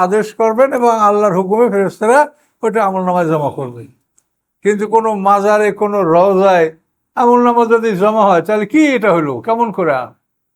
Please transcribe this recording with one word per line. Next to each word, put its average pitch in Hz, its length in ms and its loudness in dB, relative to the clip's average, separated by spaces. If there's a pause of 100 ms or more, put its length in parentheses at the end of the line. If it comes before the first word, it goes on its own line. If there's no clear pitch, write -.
আদেশ 208 320 -2
করবেন 226 380 0
এবং 240 180 0
আল্লাহর 208 460 0
হুকুমে 208 340 0
ফেরেশতারা 220 640 0 (300)
ওটা 220 220 -2
আমলনামায় 180 420 -2
জমা 151 240 -2
করবে। 123 360 -12 (760)
কিন্তু 208 240 -2
কোনো 220 280 0
মাজারে, 202 580 0
কোনো 208 300 -2
রওজায় 180 760 2 (380)
আমলনামা 240 520 2
যদি 226 300 0
জমা 214 280 0
হয়, 180 180 2
তাহলে 214 240 -2
কি 302 200 2
এটা 214 280 0
হইলো, 147 260 -2
কেমন 233 320 -4
করে? 170 200 -2 (640)